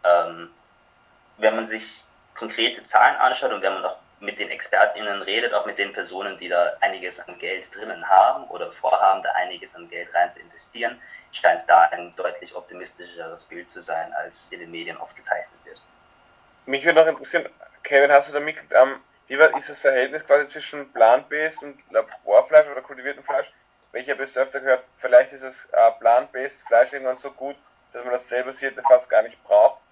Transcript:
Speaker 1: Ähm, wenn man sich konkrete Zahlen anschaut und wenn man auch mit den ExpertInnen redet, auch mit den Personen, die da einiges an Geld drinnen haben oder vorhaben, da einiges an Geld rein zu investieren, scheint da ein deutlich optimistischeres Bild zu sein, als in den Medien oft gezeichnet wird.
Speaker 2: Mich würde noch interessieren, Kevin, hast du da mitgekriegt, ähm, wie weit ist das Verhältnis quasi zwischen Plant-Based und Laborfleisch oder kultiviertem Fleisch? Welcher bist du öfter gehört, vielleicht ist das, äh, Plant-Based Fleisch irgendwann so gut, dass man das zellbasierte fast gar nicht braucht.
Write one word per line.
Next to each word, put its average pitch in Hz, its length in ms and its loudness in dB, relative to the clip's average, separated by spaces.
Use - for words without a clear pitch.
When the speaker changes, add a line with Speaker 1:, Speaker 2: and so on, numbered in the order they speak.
Speaker 1:
Ähm, 85 460 0
wenn 110 180 2
man 110 120 -6
sich - 360 -14
konkrete 117 480 -6
Zahlen 123 320 4
anschaut 131 360 0
und 98 100 -6
wenn 95 120 -2
man 95 120 -8
auch - 120 -8
mit 101 200 -12
den 98 100 -8
ExpertInnen 101 720 -2
redet, 113 300 -2
auch 104 120 -2
mit 107 140 -10
den 95 140 -4
Personen, 95 440 -10
die 90 100 -16
da 87 320 0
einiges 90 400 -6
an - 200 -18
Geld 90 360 -10
drinnen 92 320 -12
haben 95 380 4
oder 90 260 -10
vorhaben, 95 520 0
da - 80 -4
einiges 90 440 -8
an 87 140 -20
Geld 87 240 -14
rein 87 160 0
zu - 100 -18
investieren, - 600 -12
scheint 85 360 0
da 85 140 6
ein 87 240 -12
deutlich - 400 -10
optimistischeres 87 920 -16
Bild 85 240 -18
zu 92 120 -18
sein, 82 320 -8
als 80 380 -12
in 90 80 -16
den 85 120 -18
Medien 85 260 -12
oft - 180 -16
gezeichnet - 500 -8
wird. - 140 -20
Speaker 2:
Mich 135 180 -4
würde 160 160 6
noch 160 60 6
interessieren, 147 420 -4
Kevin, 143 280 4
hast 139 180 6
du 139 40 -14
da 147 60 -2
mitgekriegt, 151 360 -10
ähm, 131 240 4
wie 135 100 -8
weit 151 200 4
ist - 120 -10
das 143 100 -16
Verhältnis 135 460 -2
quasi 143 220 2
zwischen 143 460 -14
Plant-Based 131 680 2
und 143 160 -18
Laborfleisch 139 760 4
oder 131 140 -12
kultiviertem 135 420 -12
Fleisch? - 280 -4
Welcher 127 240 -8
bist 135 200 -10
du 123 40 -2
öfter 135 200 -2
gehört, 131 240 0
vielleicht 127 360 4
ist 131 100 -18
das, 131 280 -16
äh, 113 280 6
Plant-Based 127 680 0
Fleisch 120 260 2
irgendwann 131 240 -6
so 139 140 -14
gut, 139 240 -12
dass 120 100 -14
man 123 100 -4
das 123 140 -6
zellbasierte 127 560 -6
fast 127 260 4
gar 107 120 4
nicht - 220 -8
braucht. 104 360 4